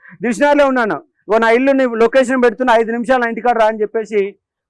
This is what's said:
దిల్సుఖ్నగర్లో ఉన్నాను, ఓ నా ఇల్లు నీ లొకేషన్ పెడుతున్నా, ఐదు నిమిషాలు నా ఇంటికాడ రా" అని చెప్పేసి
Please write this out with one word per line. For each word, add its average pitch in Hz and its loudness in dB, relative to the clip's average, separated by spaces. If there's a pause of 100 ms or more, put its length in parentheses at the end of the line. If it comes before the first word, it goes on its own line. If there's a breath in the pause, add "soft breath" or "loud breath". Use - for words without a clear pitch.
(220 loud breath)
దిల్సుఖ్నగర్లో 277 2
ఉన్నాను, 226 -2 (320)
ఓ 226 2
నా 226 2
ఇల్లు 262 2
నీ 269 2
లొకేషన్ 240 0
పెడుతున్నా, 247 0
ఐదు 226 0
నిమిషాలు 240 -2
నా 233 -2
ఇంటికాడ 226 -2
రా" 220 4
అని 220 -2
చెప్పేసి 208 -4 (340)